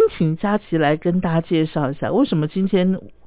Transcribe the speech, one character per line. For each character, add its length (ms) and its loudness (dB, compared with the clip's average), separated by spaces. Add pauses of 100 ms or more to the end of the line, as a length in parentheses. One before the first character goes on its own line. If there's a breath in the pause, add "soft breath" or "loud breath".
(160)
请 200 0
佳 220 0
琪 200 -4
来 180 2
跟 240 -2
大 120 -2
家 80 2
介 260 0
绍 240 -2
一 40 -6
下， 180 -4
为 120 2
什 140 0
么 80 0
今 220 -2
天 320 2 (260)